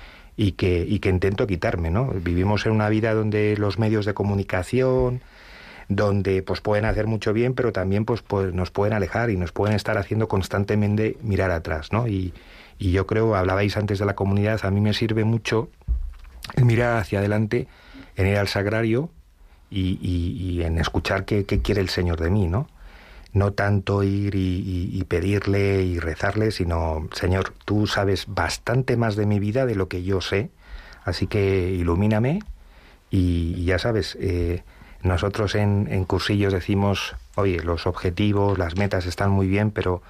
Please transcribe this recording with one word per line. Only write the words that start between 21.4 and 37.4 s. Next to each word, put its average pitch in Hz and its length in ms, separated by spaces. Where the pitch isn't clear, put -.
qué - 160
quiere 104 200
el 90 80
Señor 87 320
de 82 100
mí, 98 180
¿no? 110 200
No 101 180
tanto 101 500
ir 101 320
y, 98 40
y, 92 380
y 90 60
pedirle 98 800
y 87 180
rezarle, 101 500
sino, 82 640
"Señor, 92 400
tú 104 200
sabes 98 420
bastante 117 680
más 113 200
de 104 100
mi 104 120
vida 107 280
de 117 80
lo 95 140
que 90 140
yo 95 200
sé, 101 280
así 95 220
que 95 440
ilumíname". 107 720
Y, 87 480
y 87 80
ya 90 120
sabes, 110 400
eh, 87 440
nosotros 95 520
en, 101 360
en 95 160
cursillos 98 480
decimos, 98 600
"Oye, 95 260